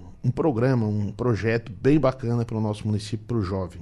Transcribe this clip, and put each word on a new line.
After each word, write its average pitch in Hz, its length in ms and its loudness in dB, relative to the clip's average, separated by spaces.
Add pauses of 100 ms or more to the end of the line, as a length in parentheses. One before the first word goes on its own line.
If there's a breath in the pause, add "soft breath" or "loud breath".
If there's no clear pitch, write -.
(240)
um 123 80 2
programa, 123 560 2
um 104 240 0
projeto 113 680 0
bem 147 200 6
bacana 120 440 0
pro 113 160 -4
nosso 107 280 -2
município, 107 400 -2
pro 117 160 0
jovem, 90 380 -4